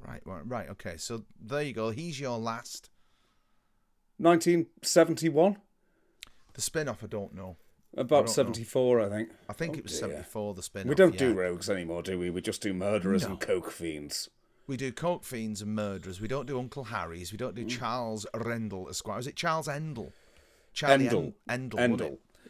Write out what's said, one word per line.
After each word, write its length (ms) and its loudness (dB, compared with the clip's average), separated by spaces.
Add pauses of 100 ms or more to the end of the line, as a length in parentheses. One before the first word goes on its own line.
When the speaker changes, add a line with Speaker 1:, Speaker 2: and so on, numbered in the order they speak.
Speaker 1:
Right, 240 -12
right, 220 -12
right. 240 -6
Okay, 260 -10
so 300 -8 (120)
there 240 -4
you 120 -6
go. 160 -2
He's 280 -8
your 200 -4
last. 500 -8 (1300)
Speaker 2:
Nineteen 480 6 (160)
seventy-one? 760 6 (960)
Speaker 1:
The 80 -8
spin-off, 420 -4
I 40 -10
don't 260 -8
know. 220 -12 (400)
Speaker 2:
About 80 -2
Speaker 1:
I 140 8
don't 80 6
know. 60 -2
Speaker 2:
seventy-four, 680 4
I 80 2
think. 220 -2 (180)
Speaker 1:
I 40 -8
think 220 -4
Speaker 2:
Oh, 40 -8
Speaker 1:
it 60 -10
was 80 -10
Speaker 2:
dear. 80 -4 (100)
Speaker 1:
seventy-four, 440 -8
the 80 -12
spin-off, 260 -6
Speaker 2:
We 60 2
don't 240 8
do 120 4
Speaker 1:
yeah. 100 2
Speaker 2:
rogues 300 -2
anymore, 320 -2
do 160 -2
we? 120 -2
We 100 -2
just 220 -4
do 120 -2
murderers 500 2
Speaker 1:
No. 60 -4
Speaker 2:
and 100 -8
coke 300 0
fiends. 580 -8 (380)
Speaker 1:
We 100 -6
do 160 -4
coke 320 -4
fiends 380 -6
and 120 -4
murderers. 460 -6
We 80 -6
don't 180 -4
do 120 -4
Uncle 260 -8
Harry's. 480 -8
We 60 -10
don't 180 -6
do 80 -8
Speaker 2:
Mm. 60 -6
Speaker 1:
Charles 640 -4
Rendell 540 -6
Esquire. 280 -8
Was 100 -6
it 80 -10
Charles 320 -2
Endell? 460 -8 (600)
Charlie 360 8
Speaker 2:
Endell. 260 2 (140)
Speaker 1:
En-, 220 -4
Endell, 40 -8
wasn't 260 4
Speaker 2:
Endell, 120 -2
Speaker 1:
it? 80 -14 (300)